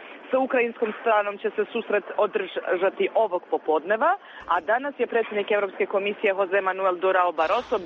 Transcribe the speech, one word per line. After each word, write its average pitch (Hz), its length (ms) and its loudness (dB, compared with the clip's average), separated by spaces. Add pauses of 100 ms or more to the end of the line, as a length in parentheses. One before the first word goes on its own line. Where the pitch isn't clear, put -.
(320)
sa 262 80 4
ukrajinskom 240 520 0 (100)
stranom 208 360 2
će 208 180 -4
se 214 80 0 (100)
susret 208 340 -2 (180)
održati 185 800 0 (100)
ovog 190 280 2 (100)
popodneva, 180 580 2 (420)
a - 80 4
danas 254 360 -2
je 233 160 -2
predsjednik 214 380 -2
Evropske 202 340 0
komisije 202 460 0
Jose 190 300 0
Manuel 190 420 0
Durao 185 280 4
Barroso 180 540 0